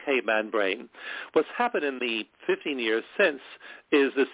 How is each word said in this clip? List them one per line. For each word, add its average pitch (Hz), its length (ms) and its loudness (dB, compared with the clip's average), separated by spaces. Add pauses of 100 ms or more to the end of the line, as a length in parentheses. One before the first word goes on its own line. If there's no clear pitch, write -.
Caveman 110 460 0
Brain. 104 380 0 (440)
What's 156 240 2
happened 226 280 0
in 131 140 -4
the 113 260 -4 (220)
fifteen 175 320 -2
years 113 260 0 (140)
since 165 220 2 (520)
is 139 240 4
this 135 180 4